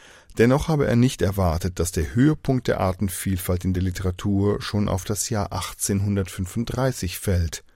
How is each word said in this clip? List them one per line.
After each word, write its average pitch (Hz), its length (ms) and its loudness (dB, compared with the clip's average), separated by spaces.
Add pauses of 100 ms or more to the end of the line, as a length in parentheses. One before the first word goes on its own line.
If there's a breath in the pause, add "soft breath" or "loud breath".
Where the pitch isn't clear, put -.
(400 soft breath)
Dennoch 131 280 6
habe 147 200 2
er 117 80 4
nicht 123 260 4
erwartet, 92 580 0
dass - 120 0
der 80 240 -2
Höhepunkt 135 520 2
der - 120 0
Artenvielfalt 92 840 -2
in 95 80 0
der 90 100 0
Literatur 98 800 0
schon 104 280 -2
auf 95 140 -2
das - 260 -4
Jahr 104 220 -2
achtzehnhundertfünfunddreißig 98 1700 -2
fällt, 87 440 -2 (120)